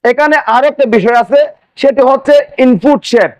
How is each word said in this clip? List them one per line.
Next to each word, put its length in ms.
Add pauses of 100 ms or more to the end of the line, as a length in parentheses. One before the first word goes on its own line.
এখানে 320 (180)
আরো 160
একটা 140 (100)
বিষয় 280
আছে, 180 (400)
সেটি 280
হচ্ছে 260 (300)
ইনপুট 360 (100)
শেপ। 300